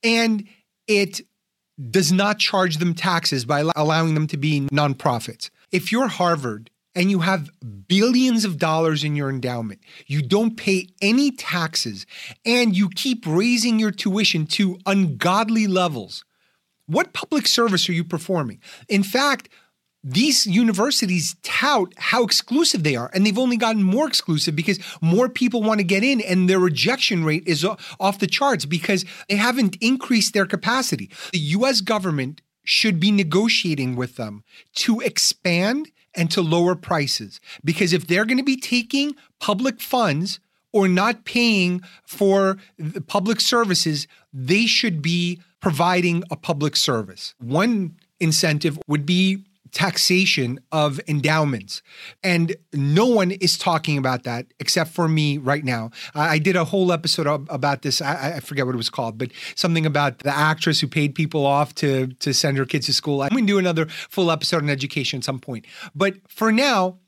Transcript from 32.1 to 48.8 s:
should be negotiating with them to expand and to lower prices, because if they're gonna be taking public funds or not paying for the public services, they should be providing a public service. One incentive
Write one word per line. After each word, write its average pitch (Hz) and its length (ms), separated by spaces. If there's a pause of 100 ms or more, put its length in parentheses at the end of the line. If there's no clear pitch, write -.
should 202 340
be 196 140
negotiating 170 840
with 123 220
them 107 260 (340)
to 226 240
expand 214 920 (240)
and 170 140
to 190 120
lower 170 320
prices, 147 640 (240)
because 170 300
if 170 140
they're 185 180
gonna 254 180
be 269 140
taking 269 580 (240)
public 220 420
funds 185 600 (320)
or 196 160
not 202 360
paying 190 580 (220)
for 196 520 (220)
the 160 240
public 208 380
services, 175 680 (240)
they 156 340
should 180 360
be 175 380 (200)
providing 175 720
a - 60
public 151 380
service. 107 640
One 180 580 (220)
incentive 156 600 (100)